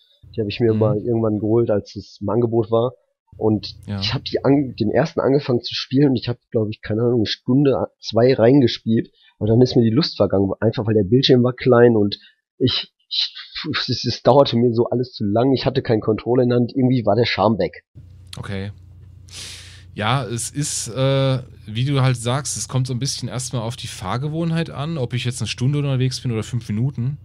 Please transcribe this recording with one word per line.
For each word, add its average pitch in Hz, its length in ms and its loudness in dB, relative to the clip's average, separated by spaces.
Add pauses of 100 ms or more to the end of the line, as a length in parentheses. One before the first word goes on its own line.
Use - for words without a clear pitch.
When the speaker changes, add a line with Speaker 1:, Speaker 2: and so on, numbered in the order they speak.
(340)
Speaker 1:
die 113 60 -6
habe 104 100 -2
ich - 80 -10
mir 113 140 2
Speaker 2:
Mhm. 110 60 0
Speaker 1:
mal 107 200 2
irgendwann 110 420 -2
geholt, 113 300 2
als 104 260 -2
es - 260 -16
im 101 80 -6
Angebot 113 400 0
war. 117 240 0 (420)
Und 107 380 -2 (120)
Speaker 2:
Ja. 101 140 -6
Speaker 1:
ich 107 140 -4
hab - 100 -6
die - 200 -4
an-, 135 360 2
den 107 100 0
ersten - 300 -2
angefangen 131 400 0
zu - 140 -10
spielen 139 360 0
und 127 60 0
ich - 120 -6
hab, 120 100 -6 (120)
glaub 107 200 -2
ich, 113 100 -14
keine 110 220 -4
Ahnung, 123 180 2
eine 101 60 0
Stunde, 131 600 2 (140)
zwei 117 340 2
reingespielt. 117 760 4 (280)
Und 107 100 -2
dann 113 120 6
ist 127 160 4
mir 123 60 6
die 113 120 4
Lust - 220 0
vergangen, 98 340 2 (100)
einfach 110 260 0
weil 113 80 2
der 107 100 4
Bildschirm 127 380 4
war 120 120 2
klein 120 420 6
und 104 220 0 (400)
ich, - 340 -2 (180)
ich, - 240 -4 (540)
es, 123 180 -6
es - 160 -6
dauerte 131 340 4
mir 117 160 2
so 113 160 0
alles 123 240 -4
zu - 140 -6
lang. 113 260 2
Ich 123 140 0
hatte 127 160 -2
keinen 110 180 0
Controller 113 440 0
in 120 40 2
der 123 120 2
Hand. 120 140 0
Irgendwie 127 300 2
war 104 100 2
der 113 120 2
Charme 101 320 0
weg. - 260 -6 (540)
Speaker 2:
Okay. 98 320 -8 (1300)
Ja, 120 260 0
es 113 260 -8
ist, - 360 -6
äh, 131 560 0 (240)
wie 110 180 -4
du 139 160 0
halt 127 160 2
sagst, 120 400 -4
es 104 120 -8
kommt 131 180 -2
so 131 80 -6
ein 113 60 -4
bisschen 131 280 -6
erstmal 120 340 -6
auf 117 120 -6
die 117 140 -12
Fahrgewohnheit 151 840 -4
an, 147 260 -8
ob 127 160 -4
ich 120 120 -4
jetzt 123 180 -6
eine 104 60 -4
Stunde 143 320 -2
unterwegs 131 400 -2
bin 127 100 -4
oder 110 140 -2
fünf - 240 -8
Minuten. 127 560 -4